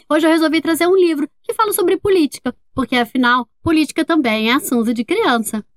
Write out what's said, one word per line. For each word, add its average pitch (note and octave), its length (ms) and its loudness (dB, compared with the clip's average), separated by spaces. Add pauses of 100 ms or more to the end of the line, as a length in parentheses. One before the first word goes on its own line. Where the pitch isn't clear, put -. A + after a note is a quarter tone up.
hoje D#4 200 2
eu - 20 4
resolvi D#4+ 320 2
trazer E4 240 0
um F4+ 100 2
livro D#4+ 320 0 (140)
que - 140 -12
fala G#4+ 180 0
sobre F#4 240 0
política, E4 580 -2 (200)
porque, C4 200 -4
afinal, B3 540 0 (140)
política D#4 420 0
também A#3 460 0
é - 20 4
assunto B3 400 0
de A#3 100 -4
criança. B3 600 -2 (120)